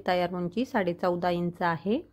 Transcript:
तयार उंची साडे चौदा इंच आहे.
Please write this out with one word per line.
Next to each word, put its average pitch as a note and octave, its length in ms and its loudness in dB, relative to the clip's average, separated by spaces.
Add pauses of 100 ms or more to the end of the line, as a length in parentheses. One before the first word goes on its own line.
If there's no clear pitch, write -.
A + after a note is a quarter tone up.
तयार F3+ 280 2
उंची F3+ 300 -2
साडे F#3 300 0
चौदा F3 360 0
इंच F3 320 -2
आहे. F#3 400 0 (100)